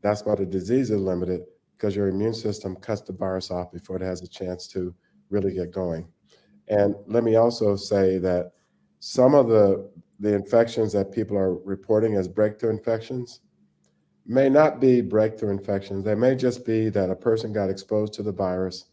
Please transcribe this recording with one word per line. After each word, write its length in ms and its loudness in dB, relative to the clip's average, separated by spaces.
That's 240 -2
why 100 0
the 100 -2
disease 440 -2
is 100 0
limited, 460 -4
'cause 180 -2
your 120 0
immune 260 -2
system 420 -6
cuts 260 -6
the 120 -14
virus 380 -6
off 200 -6
before 240 -12
it 60 -6
has 200 -6
a 60 -18
chance 420 -10
to 240 -6
really 240 -2
get 180 -6
going. 360 -6
And 260 2
let 160 0
me 120 2
also 400 2
say 440 2
that 340 -2
some 360 4
of 140 6
the, 400 4
the 140 0
infections 600 2
that 180 0
people 260 -2
are 180 0
reporting 600 0
as 120 0
breakthrough 440 0
infections 720 -6
may 240 4
not 300 4
be 220 6
breakthrough 480 0
infections. 560 -4
They 100 0
may 200 2
just 300 -2
be 240 0
that 200 0
a 60 -2
person 360 -2
got 180 -2
exposed 440 -2
to 100 -10
the 80 -4
virus 600 -4